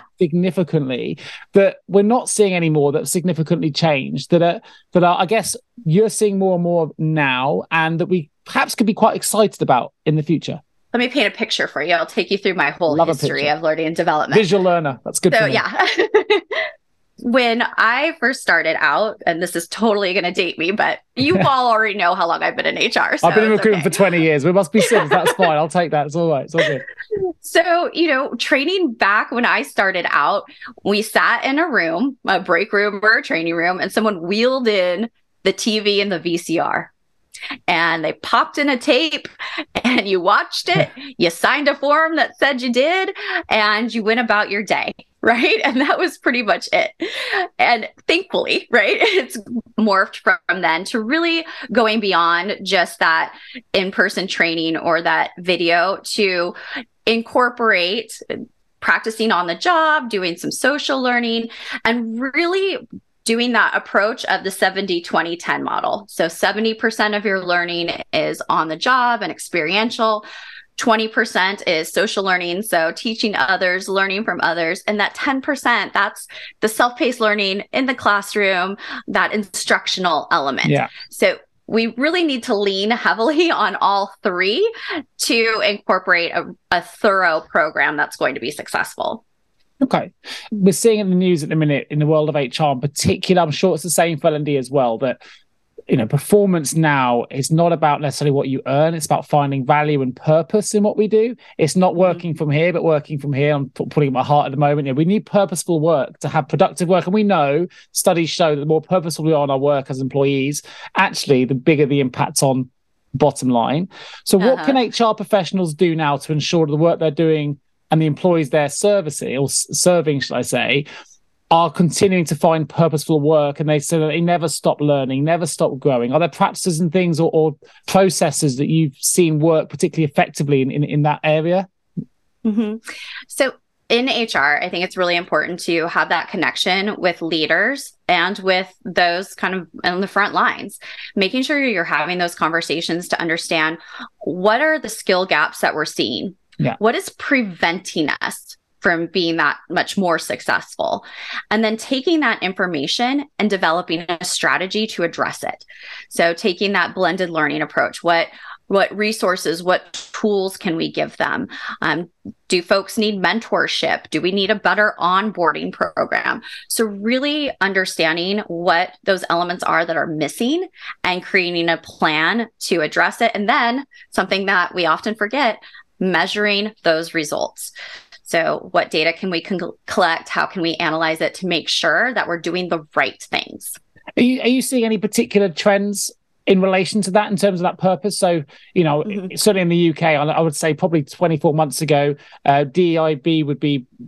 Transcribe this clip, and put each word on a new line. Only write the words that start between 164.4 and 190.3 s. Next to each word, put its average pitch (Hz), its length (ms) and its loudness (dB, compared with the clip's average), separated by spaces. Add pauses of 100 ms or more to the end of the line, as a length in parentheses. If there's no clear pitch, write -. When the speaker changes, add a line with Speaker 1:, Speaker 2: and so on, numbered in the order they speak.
Speaker 2:
a 214 40 0
better 196 440 0
onboarding 180 720 0
program? - 720 -2 (260)
So - 180 -2
really 254 640 -4 (100)
understanding 190 880 0
what 175 440 0 (140)
those 185 240 0
elements 175 340 -2
are 160 220 0
that 160 120 -4
are 143 100 -2
missing 233 600 -2 (360)
and 180 200 -2
creating 175 460 0
a 160 80 2
plan 165 720 0 (140)
to 170 200 0
address 170 400 0
it. 233 120 2
And 202 160 -2
then 254 360 0 (260)
something 190 360 -2
that 190 280 0
we 175 100 0
often 185 300 0
forget, 220 440 -2 (400)
measuring 202 760 0 (100)
those 165 300 0
results. - 580 -6 (520)
So 160 480 -2
what 160 180 0
data 165 240 0
can 190 160 -6
we 170 120 -4
con-, 180 300 -6 (140)
collect? 165 440 0
How 165 160 0
can - 160 -8
we 165 140 -2
analyze 160 460 -2
it 160 140 -2
to 185 120 -8
make 165 220 -2
sure 180 440 0
that 180 140 -2
we're 170 120 -4
doing 175 300 -4
the 165 160 -4 (100)
right - 260 -2
things? - 520 -8 (440)
Speaker 1:
Are 240 60 6
you, 254 180 2
are - 60 0
you 254 140 2
seeing 247 240 0
any 220 120 0
particular 202 520 0
trends 202 640 0 (340)
in 190 160 4
relation 190 420 2
to 185 80 -6
that, 208 200 2
in 196 60 -2
terms 185 240 2
of - 20 -4
that 180 140 -2
purpose? 185 400 -2
So, 175 260 2 (300)
you 180 100 4
know, 151 200 2
Speaker 2:
Mm-hmm. 190 320 -8
Speaker 1:
certainly 190 260 2
in 170 80 2
the 170 80 2
U 170 160 4
K, 160 220 0
I, 143 100 2
I 156 160 0